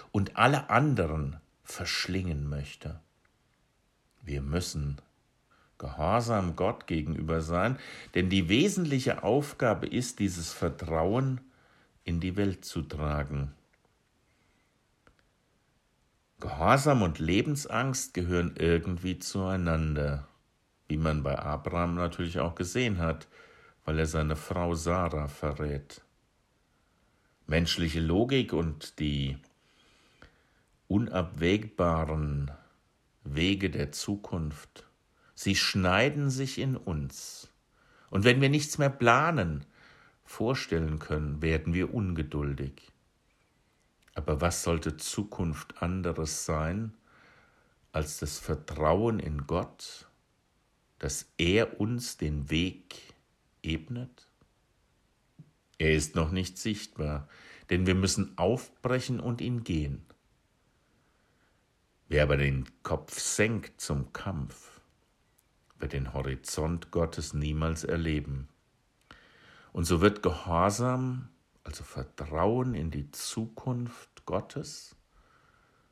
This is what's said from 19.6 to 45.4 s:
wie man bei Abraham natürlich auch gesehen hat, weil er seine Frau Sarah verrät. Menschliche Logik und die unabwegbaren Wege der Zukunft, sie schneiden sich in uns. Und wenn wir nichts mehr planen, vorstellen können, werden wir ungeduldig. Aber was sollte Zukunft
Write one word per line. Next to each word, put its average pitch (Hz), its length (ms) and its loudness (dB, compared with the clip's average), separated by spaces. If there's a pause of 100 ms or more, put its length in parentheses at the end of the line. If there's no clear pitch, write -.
wie 78 100 0
man 78 260 2
bei 69 140 0
Abraham 85 580 -2
natürlich 87 440 -2
auch 82 160 -2
gesehen 101 440 -2
hat, 80 280 -2 (580)
weil 78 140 0
er 80 60 4
seine 78 300 0
Frau 87 380 -2
Sarah 80 540 0
verrät. 73 760 -6 (1400)
Menschliche 82 540 2
Logik 110 540 2
und 78 460 -2
die 71 380 0 (1500)
unabwegbaren 82 1600 0 (720)
Wege 87 460 2
der 71 220 -4
Zukunft, - 920 -6 (480)
sie 98 220 0
schneiden 117 720 4
sich 131 300 -4
in 131 180 0
uns. - 720 -8 (600)
Und 98 140 2
wenn 127 180 8
wir 139 80 6
nichts 147 280 0
mehr 139 120 4
planen, 120 760 4 (580)
vorstellen 82 760 -2
können, 76 420 -4
werden 80 320 2
wir 87 200 0
ungeduldig. 73 1000 -4 (1200)
Aber 71 280 -2
was 85 220 0
sollte 80 340 0
Zukunft - 840 -4